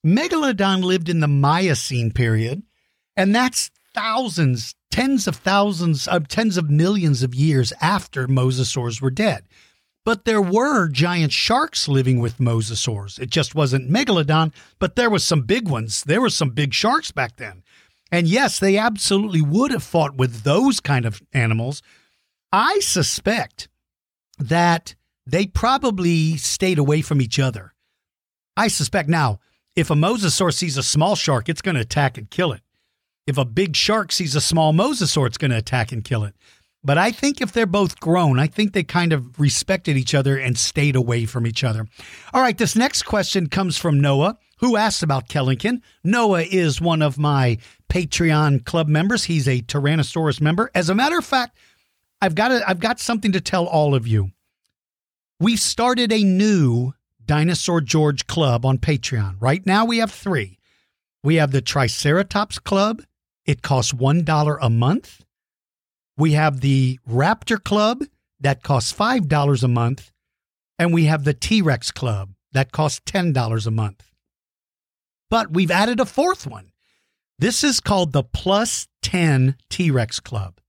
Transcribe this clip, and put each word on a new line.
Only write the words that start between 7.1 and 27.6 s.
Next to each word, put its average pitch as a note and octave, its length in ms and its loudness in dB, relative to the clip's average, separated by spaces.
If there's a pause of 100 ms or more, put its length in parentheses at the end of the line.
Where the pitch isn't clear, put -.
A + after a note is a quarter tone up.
of B2 100 -4
years C3+ 460 2
after D3+ 480 -2
mosasaurs B2+ 760 -2
were C3+ 80 0
dead. D3 360 -2 (600)
But A3 180 -2
there A3 180 2
were G#3 460 2
giant D#3 460 0
sharks - 540 0
living C3 320 2
with A#2 200 -4
mosasaurs. A2+ 800 -2
It C3 100 -8
just - 240 -2
wasn't C3+ 380 0
Megalodon, D#3+ 600 2 (260)
but F#3 160 -2
there A#3+ 140 2
was G3+ 160 0
some D#3 160 2
big G#3 260 -2
ones. A2+ 380 -4
There F3 160 2
were A#3 100 2
some C#3+ 180 -2
big C3+ 240 -2
sharks C4+ 380 0
back B2+ 240 -6
then. F#2+ 280 -16 (460)
And E3+ 160 0
yes, A#3 320 2
they G3 200 2
absolutely G3+ 640 0
would G#3 300 2
have F#3+ 120 -4
fought D3 320 -2
with A#2+ 280 -2
those G#3 360 2
kind B2+ 260 -2
of A2 160 -6 (120)
animals. A#2 500 -2 (680)
I D4 280 2
suspect - 880 -2 (720)
that E3+ 560 0 (320)
they E3+ 180 0
probably F#3 920 0
stayed F#3 420 -2
away D3 220 2
from C#3+ 200 0
each A#2 160 -2
other. A2 380 -4 (800)